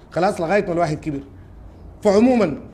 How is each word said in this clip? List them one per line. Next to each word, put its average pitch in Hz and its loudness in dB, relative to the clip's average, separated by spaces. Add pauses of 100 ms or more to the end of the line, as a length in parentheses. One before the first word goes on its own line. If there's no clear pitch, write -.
(100)
خلاص، 190 -2
لغايه 190 0
ما 180 -4
الواحد 160 -2
كبر. 143 -8 (840)
فعمومًا 214 4 (180)